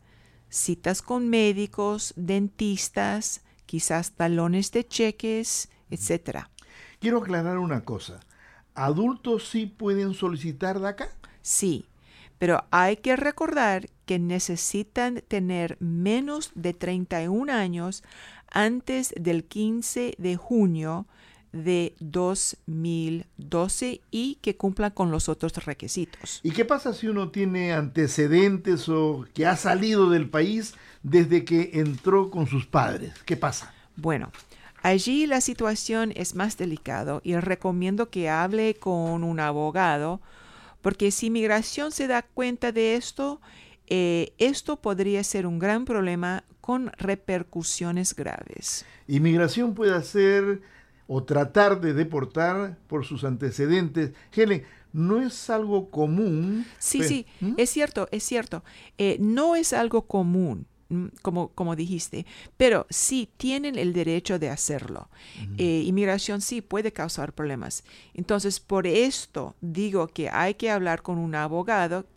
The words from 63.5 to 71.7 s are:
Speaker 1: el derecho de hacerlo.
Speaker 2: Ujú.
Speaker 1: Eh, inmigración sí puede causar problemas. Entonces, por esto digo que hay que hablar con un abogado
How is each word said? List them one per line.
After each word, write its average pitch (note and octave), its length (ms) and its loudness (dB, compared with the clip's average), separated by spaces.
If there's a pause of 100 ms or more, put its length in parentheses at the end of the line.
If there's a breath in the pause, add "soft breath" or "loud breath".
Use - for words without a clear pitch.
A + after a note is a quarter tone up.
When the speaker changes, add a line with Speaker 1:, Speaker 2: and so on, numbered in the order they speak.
Speaker 1:
el F3+ 140 0
derecho E3+ 480 0
de D3+ 100 -2
hacerlo. - 600 -6 (340 loud breath)
Speaker 2:
Ujú. G2+ 140 -8
Speaker 1:
Eh, E3 280 2
inmigración G3 540 0
sí A3+ 220 -4
puede G#3+ 320 -4
causar D3+ 400 -6
problemas. C3+ 500 -6 (300 loud breath)
Entonces, G3 480 -2
por F#3+ 260 0
esto G#3+ 720 0
digo F3+ 480 -2
que - 220 -6
hay F#3 240 0
que A3 180 -2
hablar F3+ 300 0
con F3 160 -4
un E3 180 -2
abogado F3 680 0 (120)